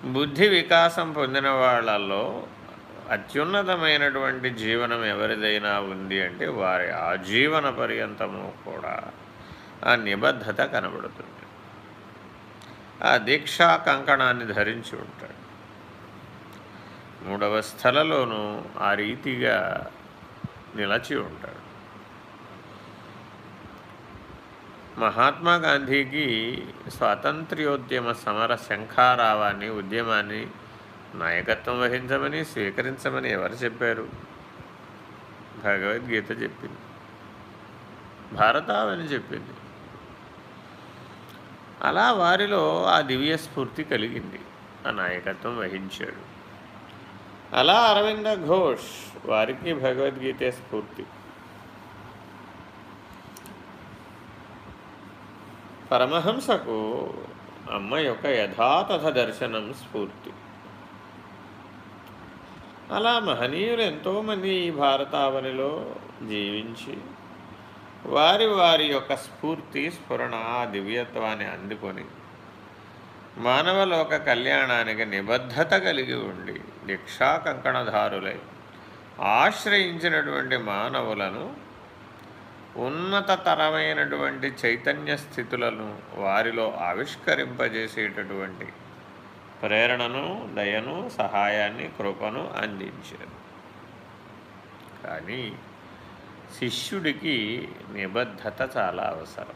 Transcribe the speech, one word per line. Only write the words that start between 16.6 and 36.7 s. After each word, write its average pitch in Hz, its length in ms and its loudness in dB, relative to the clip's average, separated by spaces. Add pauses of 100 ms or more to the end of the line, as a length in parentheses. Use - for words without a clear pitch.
మూడవ 104 320 2
స్థలలోనూ 123 1000 4 (180)
ఆ 101 140 6
రీతిగా 110 960 0 (880)
నిలచి 110 400 0
ఉంటాడు. 87 480 -6 (3250)
మహాత్మా 139 560 6
గాంధీకి 139 1080 2 (240)
స్వాతంత్ర్యోద్యమ 139 1200 0
సమర 113 440 2
శంఖారావాన్ని, 110 1120 4
ఉద్యమాన్ని 107 760 0 (680)
నాయకత్వం 92 680 0
వహించమని, 135 640 0
స్వీకరించమని 131 840 -2
ఎవరు 95 220 0
చెప్పారు? 117 560 -2 (1500)
భగవద్గీత 104 680 0
చెప్పింది, - 460 -6 (1600)